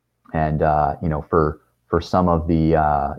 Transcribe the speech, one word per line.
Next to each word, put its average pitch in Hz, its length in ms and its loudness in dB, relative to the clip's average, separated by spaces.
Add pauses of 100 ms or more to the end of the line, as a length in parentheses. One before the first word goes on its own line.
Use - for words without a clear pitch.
(340)
and, 78 280 0
uh, 76 400 0
you 82 80 -4
know, 76 120 -2
for, 76 400 0 (260)
for 85 120 0
some 90 300 0
of 82 180 0
the, 80 280 2
uh, 73 420 0